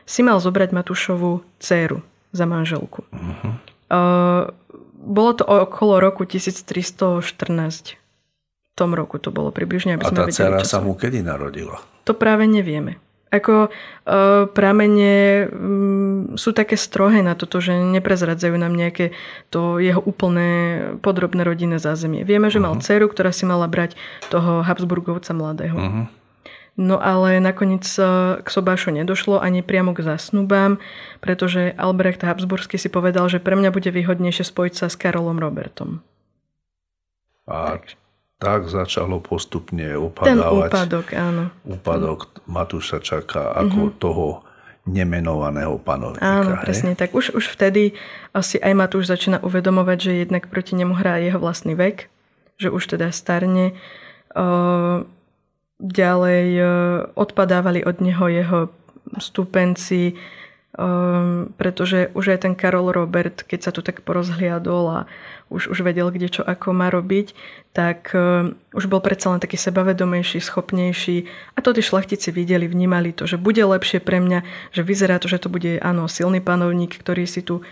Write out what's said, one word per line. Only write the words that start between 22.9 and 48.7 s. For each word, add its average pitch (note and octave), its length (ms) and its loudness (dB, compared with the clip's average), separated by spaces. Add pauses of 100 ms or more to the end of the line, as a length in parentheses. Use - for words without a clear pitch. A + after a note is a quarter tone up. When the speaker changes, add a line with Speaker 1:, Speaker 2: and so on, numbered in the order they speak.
Speaker 1:
ktorá G3+ 240 0
si - 120 -2
mala F3 240 2
brať E3+ 320 -2 (300)
toho E3+ 340 2
Habsburgovca F3 680 -2
mladého. E3 420 -4
Speaker 2:
Mhm. G2+ 280 -2 (720)
Speaker 1:
No F#3 220 2
ale F#3 400 4
nakoniec, F#3 540 0
e, G3+ 100 0 (340)
k - 120 -10
sobášu F#3 420 0
nedošlo F#3 480 0
ani F3+ 240 0
priamo F#3 280 0
k E3+ 140 -4
zásnubám, G3 760 2 (400)
pretože F3+ 560 0
Albrecht F#3 460 0
Habsburský F#3 560 -4
si F#3 100 -4
povedal, F3+ 400 0
že F3+ 120 0
pre F#3 160 0
mňa G3 160 4
bude F#3 200 -2
výhodnejšie F3 540 0
spojiť F3+ 300 -2
sa - 120 -4
s F3 80 -4
Karolom E3+ 440 -2
Robertom. D#3+ 640 -8 (1400)
Speaker 2:
A D#2+ 320 -6
Speaker 1:
Takže - 180 -18 (420)
Speaker 2:
tak G2+ 300 0
začalo F2+ 560 -4
postupne E2 640 -6
Speaker 1:
Ten D2 160 -4 (340)
Speaker 2:
upadávať. F3 320 4
Speaker 1:
úpadok, F3 460 -2
áno. E3+ 300 -2 (180)
Speaker 2:
Úpadok D#2+ 580 -4 (240)
Matúša F2 540 -6
Čaka - 560 -4
ako G3+ 320 2
Speaker 1:
Mhm. G3+ 100 -4
Speaker 2:
toho E2+ 300 -2 (580)
nemenovaného D#2+ 920 -2
panovníka, D2 480 -4 (160)
Speaker 1:
Áno, F#3+ 100 0
Speaker 2:
hej? F#3 80 -2
Speaker 1:
presne B2 320 -2
tak. F3+ 220 -4
Už, - 180 0
už - 140 -2
vtedy G3+ 480 2 (380)
asi - 260 -2
aj G3 160 2